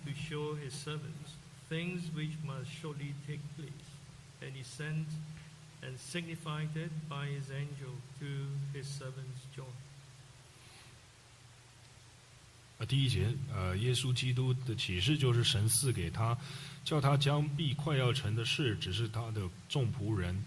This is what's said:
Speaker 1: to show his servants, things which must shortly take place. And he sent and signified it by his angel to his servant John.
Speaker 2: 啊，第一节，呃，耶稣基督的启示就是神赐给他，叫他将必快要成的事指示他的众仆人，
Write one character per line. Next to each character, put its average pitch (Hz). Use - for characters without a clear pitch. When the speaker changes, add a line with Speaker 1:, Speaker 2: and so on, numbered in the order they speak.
Speaker 1:
to 143
show 151
his 147
servants, -
things 170
which 151
must 131
shortly 143
take 147
place. 151
And 135
he 135
sent 156
and 131
signified 156
it 160
by 143
his 143
angel 135
to 139
his 139
servant 131
John. 135
Speaker 2:
啊， 113
第 135
一 131
节， 101
呃， 92
耶 120
稣 127
基 127
督 127
的 127
启 92
示 139
就 127
是 117
神 101
赐 131
给 92
他， 113
叫 156
他 139
将 147
必 143
快 151
要 123
成 104
的 117
事 123
指 92
示 113
他 113
的 104
众 127
仆 104
人， 90